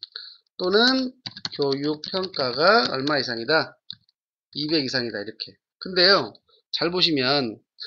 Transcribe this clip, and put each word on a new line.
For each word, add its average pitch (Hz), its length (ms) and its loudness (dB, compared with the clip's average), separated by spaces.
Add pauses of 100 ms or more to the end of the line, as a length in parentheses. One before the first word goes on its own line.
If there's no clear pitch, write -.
(580)
또는 247 540 2 (440)
교육 143 540 -2
평가가 185 800 2
얼마 139 280 -2
이상이다. 123 600 -2 (760)
이백 151 320 -2
이상이다. 120 360 -4
이렇게. 104 360 -12 (220)
근데요, 180 560 2 (380)
잘 165 180 -2
보시면 139 680 0 (280)